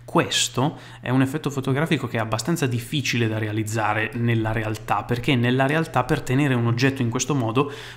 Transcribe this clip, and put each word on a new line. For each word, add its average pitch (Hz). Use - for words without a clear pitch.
Questo -
è -
un 131
effetto 135
fotografico 135
che 117
è 113
abbastanza 110
difficile 120
da 110
realizzare 107
nella 113
realtà, 110
perché 123
nella 123
realtà 151
per -
tenere 131
un 117
oggetto 117
in 117
questo 131
modo 123